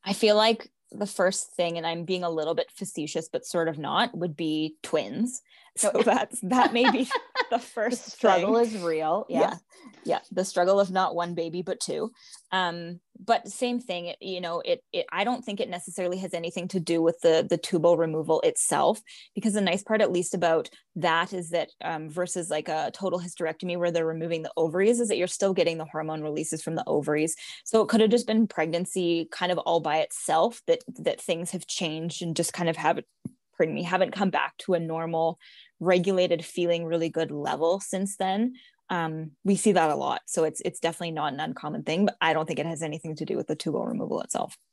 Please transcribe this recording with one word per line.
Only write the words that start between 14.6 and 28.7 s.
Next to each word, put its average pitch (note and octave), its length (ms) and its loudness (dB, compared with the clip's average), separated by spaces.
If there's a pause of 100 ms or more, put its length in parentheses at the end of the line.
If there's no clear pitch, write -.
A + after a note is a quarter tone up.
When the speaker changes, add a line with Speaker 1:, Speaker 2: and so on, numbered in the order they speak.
Speaker 1:
it, E3+ 220 -2 (100)
it, F3+ 200 -2
I F#3+ 120 0
don't A#3+ 200 -2
think G3+ 160 -6
it - 80 -2
necessarily F3+ 500 -4
has F#3 160 -8
anything F3 340 -6
to F#3+ 120 -2
do E3 220 2
with E3 180 2
the, D#3+ 280 6
the E3+ 100 2
tubal E3+ 380 4
removal D#3+ 460 0
itself, - 580 2 (340)
because G3+ 200 0
the G#3+ 60 0
nice F#3 220 2
part, G#3+ 180 2
at G3 120 4
least F3+ 220 0
about E3 340 2 (280)
that, E3+ 360 2
is F3 180 -6
that, E3 200 -2 (120)
um, D#3+ 260 -6
versus, F3 420 -4
like, D3+ 180 -4
a D#3 260 -2
total F3+ 260 -4
hysterectomy F3 580 -6
where F3 120 0
they're E3 160 0
removing E3 360 -4
the D#3+ 140 -10
ovaries, F#3 440 4
is A#3 80 0
that - 80 2
you're F3+ 100 2
still F#3+ 280 0
getting E3 240 2
the D#3+ 60 -6
hormone D#3 380 -6
releases D3+ 400 -4
from E3 120 -6
the D#3 120 -2
ovaries. D3+ 500 0 (280)
So A3 180 4
it G#3+ 60 2
could A3 120 4
have A3 100 6
just A#3+ 160 4
been A3 200 4
pregnancy E3+ 840 0